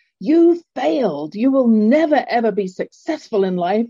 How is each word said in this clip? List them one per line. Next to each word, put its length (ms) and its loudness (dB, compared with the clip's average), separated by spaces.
You 420 2
failed. 600 -2
You 160 0
will 160 2
never, 600 2
ever 240 -2
be 160 -2
successful 760 -6
in 120 -2
life. 340 -2